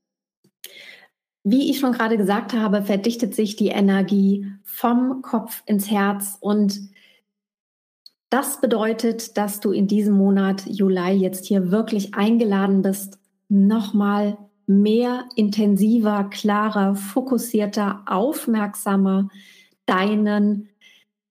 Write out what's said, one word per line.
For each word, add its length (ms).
Wie 280
ich 80
schon 140
gerade 240
gesagt 360
habe, 300
verdichtet 500
sich 220
die 140
Energie 760
vom 580
Kopf 440
ins 240
Herz. 520
Und 380
das 300
bedeutet, 800
dass 220
du 120
in 160
diesem 280
Monat 520
Juli 460
jetzt 320
hier 260
wirklich 420
eingeladen 680
bist, 360
nochmal 920
mehr 580
intensiver, 880
klarer, 720
fokussierter, 1120
aufmerksamer 1200
deinen 840